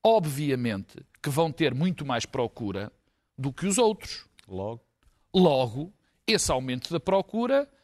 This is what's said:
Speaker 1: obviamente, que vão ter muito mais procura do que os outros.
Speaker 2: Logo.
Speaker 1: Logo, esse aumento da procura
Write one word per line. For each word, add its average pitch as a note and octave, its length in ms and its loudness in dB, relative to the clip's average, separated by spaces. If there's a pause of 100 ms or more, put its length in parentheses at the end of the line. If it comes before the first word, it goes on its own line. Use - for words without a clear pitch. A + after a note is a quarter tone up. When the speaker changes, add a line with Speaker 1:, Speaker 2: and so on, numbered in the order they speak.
Speaker 1:
obviamente, C#3 1000 0 (180)
que D3 80 -4
vão D#3+ 220 0
ter C#3 220 0
muito D#3 300 -2
mais B2 220 -2
procura G#2+ 640 -4 (460)
do C3+ 140 -4
que E3+ 140 -6
os G3 120 0
outros. - 480 0 (220)
Speaker 2:
Logo. G2 340 -8 (520)
Speaker 1:
Logo, C#3+ 580 4 (340)
esse G3+ 240 0
aumento C3 420 -4
da E3 60 -2
procura A#3+ 680 0 (160)